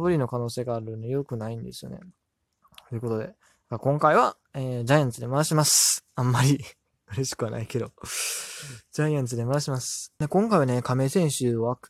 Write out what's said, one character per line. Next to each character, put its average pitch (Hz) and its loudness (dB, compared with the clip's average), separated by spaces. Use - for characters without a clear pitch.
り 175 2
の 127 0
可 123 -4
能 120 -4
性 120 -6
が 120 -4
あ 117 -4
る 110 -10
ん 110 -10
で 113 -8
良 139 -2
く 127 -8
な 110 -6
い 117 -8
ん 117 -10
で 123 -12
す - -16
よ 123 -12
ね。 - -14
と 120 -8
い - -4
う 110 -8
こ 120 -4
と 110 -2
で、 - -8
ま 120 -6
あ、 110 -4
今 143 2
回 156 6
は、 226 4
え 127 -6
ー、 - -4
ジ 120 4
ャ 156 8
イ - 4
ア 139 2
ン 120 -2
ツ 120 -10
で 120 -8
回 139 2
し - -2
ま 151 4
す。 - 4
あ 131 0
ん 123 4
ま 120 4
り 139 4
<laughs> - -20
嬉 131 -4
し - -6
く 123 -4
は 110 -4
な 117 -6
い 107 -8
け - -4
ど。 113 -4
ジ 151 -2
ャ 156 2
イ 151 2
ア 139 0
ン 127 -2
ツ 120 -4
で 117 -2
回 139 0
し 147 -4
ま 131 -2
す。 - -8
で、 151 -2
今 208 2
回 - 4
は 139 6
ね、 123 2
亀 131 0
井 135 2
選 170 2
手 123 0
を 117 0